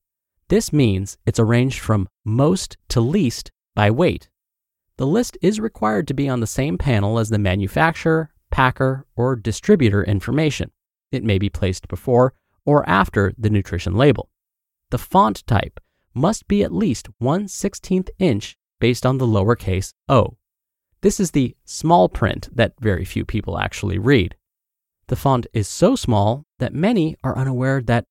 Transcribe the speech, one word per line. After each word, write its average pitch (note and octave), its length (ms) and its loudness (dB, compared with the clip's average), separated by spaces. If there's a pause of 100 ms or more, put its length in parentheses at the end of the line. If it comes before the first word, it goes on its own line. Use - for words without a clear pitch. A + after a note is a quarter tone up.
(500)
This G#3+ 240 0
means G2+ 520 0
it's - 140 0
arranged A#2+ 400 2
from G2+ 300 0 (160)
most C#3 500 0 (140)
to - 100 0
least C#3 500 -2 (260)
by G#2 160 4
weight. D3 360 0 (720)
The C3 100 -2
list A3+ 340 -2
is G#3+ 160 0
required G#3+ 520 -2
to C#3 40 -4
be C#3 140 -2
on B2+ 140 -2
the A2 60 -2
same D#3 300 -2
panel A2 400 0
as A2 120 0
the G#2+ 100 0
manufacturer, D#3 960 0 (180)
packer, C3 540 0 (100)
or B2 220 0
distributor A2 640 2
information. C3 680 -2 (420)
It C3 100 -4
may G#2 140 2
be G2 120 0
placed - 380 -4
before B2 460 2 (320)
or D3 240 2
after D#3+ 480 2
the G#2+ 120 -2
nutrition F#2 460 -2
label. C3 340 2 (600)
The - 80 -4
font - 500 0
type - 320 -2 (340)
must D#3+ 360 -2
be G3+ 120 2
at - 120 -2
least E3 340 -2 (120)
one E3 280 -2
sixteenth - 600 -4 (100)
inch - 380 -2 (240)
based A#2+ 240 0
on C3 120 2
the C3 80 0
lowercase G2 680 0 (160)
o. - 260 2 (640)
This G#3 220 0
is F3 100 0
the B2+ 320 0
small F3 460 2
print - 420 -2
that A2+ 300 0
very F#2 240 -2
few - 180 -6
people F2+ 340 -6
actually F#2+ 400 -4
read. G2+ 380 2 (720)
The A#2+ 100 -4
font B2+ 340 0
is G#2 160 -2
so A3 300 2
small A2+ 480 0 (140)
that - 140 -4
many F3 520 0
are - 120 -2
unaware C3 440 -2
that A#2 300 0